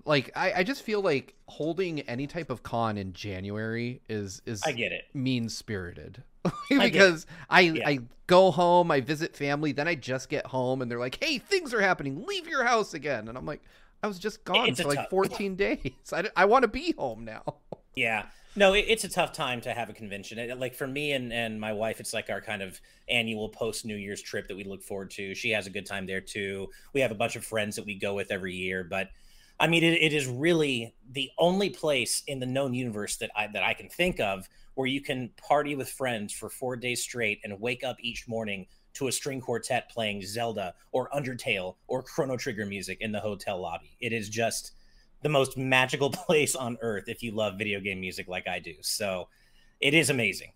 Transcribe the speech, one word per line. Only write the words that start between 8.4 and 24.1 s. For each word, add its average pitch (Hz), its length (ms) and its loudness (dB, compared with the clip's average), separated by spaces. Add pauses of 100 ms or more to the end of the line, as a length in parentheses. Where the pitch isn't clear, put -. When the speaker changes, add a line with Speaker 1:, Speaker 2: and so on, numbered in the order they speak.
Speaker 1:
home, 175 400 6
I 143 100 4
visit 147 340 -2
family, 143 360 0
then 143 160 -2
I 170 80 2
just 127 320 -4
get - 200 -2
home, 131 340 0
and 120 100 -2
they're 120 80 -4
like, 127 240 -4
"Hey, 294 140 0
things 330 360 -2
are 220 80 2
happening. 175 440 0
Leave 359 220 -6
your 285 180 0
house 226 300 2
again." 131 320 -2
And 117 100 -10
I'm 143 80 -10
like, 151 160 -6 (400)
"I 208 60 -2
was 196 100 -6
just 202 260 -8
gone 220 260 2
Speaker 2:
It's - 100 0
a 175 40 0
Speaker 1:
for, 147 60 0
like, 143 80 2
Speaker 2:
tough 117 140 -4
Speaker 1:
fourteen 190 440 0
<laughs> - 20 -8
days. 202 360 -2 (180)
I, 175 240 -2
I 180 100 8
wanna 240 220 8
be 302 300 -2
home 113 260 -6
now." 113 200 -12 (520)
Speaker 2:
Yeah. 113 300 2 (320)
No, 196 160 10
it, 208 140 4
it's 220 160 2
a 185 60 -6
tough 165 240 0
time 127 280 -2
to 120 120 -4
have 107 160 -4
a 107 40 -12
convention. 101 460 -10
It, 120 180 -6
like, 127 180 -6
for 135 120 -4
me 143 240 -2
and, 123 220 -2
and 113 260 -2
my 107 140 -2
wife, 107 260 -2
it's, - 140 -8
like, 110 160 -4
our 101 100 -4
kind 104 220 -6
of 92 180 -10 (300)
annual 113 400 0
post-New 107 480 -4
Year's 98 240 -8